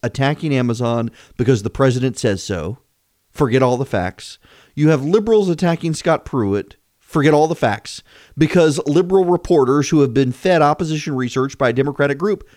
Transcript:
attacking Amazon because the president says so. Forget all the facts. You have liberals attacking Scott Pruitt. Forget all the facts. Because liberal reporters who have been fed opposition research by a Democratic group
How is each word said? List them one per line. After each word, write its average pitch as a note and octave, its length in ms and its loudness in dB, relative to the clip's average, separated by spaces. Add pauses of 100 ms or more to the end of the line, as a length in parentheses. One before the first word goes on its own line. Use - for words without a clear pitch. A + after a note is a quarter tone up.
attacking C#3+ 520 -2
Amazon A#2 560 -2 (260)
because A#2+ 260 0
the A2 80 -6
president B2+ 480 -2
says G2+ 240 -2
so. F2+ 360 -8 (520)
Forget B2+ 320 0
all B2+ 140 2
the B2+ 80 -4
facts. - 540 -6 (360)
You D3 140 2
have C#3+ 160 2
liberals G#3 440 2
attacking E3+ 460 -2
Scott D#3+ 300 -2
Pruitt. G2+ 520 -4 (220)
Forget D#3 360 2
all D3+ 120 4
the E3 80 -4
facts. - 480 -4 (340)
Because D#3 500 2
liberal F3+ 400 2
reporters D3 640 2
who D#3 100 4
have B2+ 140 2
been C3 180 2
fed F3 300 0
opposition D3+ 520 -2
research C3 420 -4
by C3 120 0
a A#2+ 40 2
Democratic C#3 460 -2
group G3 380 -4